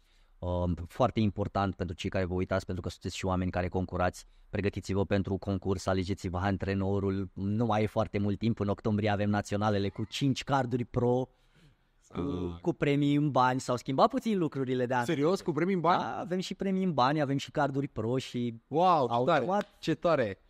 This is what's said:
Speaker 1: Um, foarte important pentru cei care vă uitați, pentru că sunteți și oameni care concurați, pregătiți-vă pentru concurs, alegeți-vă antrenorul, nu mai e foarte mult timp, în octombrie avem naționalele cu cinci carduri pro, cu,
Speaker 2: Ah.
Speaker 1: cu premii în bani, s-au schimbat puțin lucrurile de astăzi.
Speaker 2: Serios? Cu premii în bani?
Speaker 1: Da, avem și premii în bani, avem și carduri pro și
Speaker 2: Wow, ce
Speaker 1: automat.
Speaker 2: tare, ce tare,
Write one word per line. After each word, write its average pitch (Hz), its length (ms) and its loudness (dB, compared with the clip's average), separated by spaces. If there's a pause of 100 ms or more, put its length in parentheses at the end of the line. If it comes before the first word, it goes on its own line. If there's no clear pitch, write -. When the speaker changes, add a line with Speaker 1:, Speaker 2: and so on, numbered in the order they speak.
(400)
Speaker 1:
Um, 90 360 -2 (140)
foarte 117 320 0
important 98 540 0
pentru 87 220 -6
cei 95 140 -6
care 95 140 0
vă 90 100 -4
uitați, 92 300 0
pentru 90 180 -6
că - 60 -8
sunteți - 280 -10
și - 80 -6
oameni 92 260 0
care 90 180 -2
concurați, 90 580 -2 (240)
pregătiți-vă 98 540 -2
pentru 98 320 0
concurs, 95 500 -2
alegeți-vă 95 520 -2
antrenorul, 98 960 0
nu 104 320 0
mai 107 160 2
e 107 40 2
foarte 107 320 -2
mult 101 200 0
timp, 110 220 0
în 101 80 0
octombrie 104 400 0
avem 104 220 2
naționalele 101 580 0
cu 107 160 -6
cinci - 400 0
carduri 127 400 0
pro, 123 440 0 (800)
cu, - 120 -6
Speaker 2:
Ah. 90 400 -4
Speaker 1:
cu - 120 0
premii 143 420 2
în 147 160 2
bani, 127 300 2
s-au 123 160 -2
schimbat 139 320 2
puțin 226 300 -2
lucrurile 131 480 0
de 127 80 0
astăzi. 131 240 0
Speaker 2:
Serios? 170 220 2
Cu 175 120 -4
premii 170 220 0
în 175 60 0
bani? 170 220 4
Speaker 1:
Da, - 160 -6
avem 185 200 -4
și 190 160 -6
premii 190 300 -2
în 180 80 0
bani, 139 280 4
avem 139 160 0
și - 140 -6
carduri 139 380 0
pro 120 300 -2
și 120 360 -4 (140)
Speaker 2:
Wow, 160 380 4
ce 117 60 -2
Speaker 1:
automat. 147 500 2
Speaker 2:
tare, - 160 -20
ce 160 160 -2
tare, 135 440 0 (120)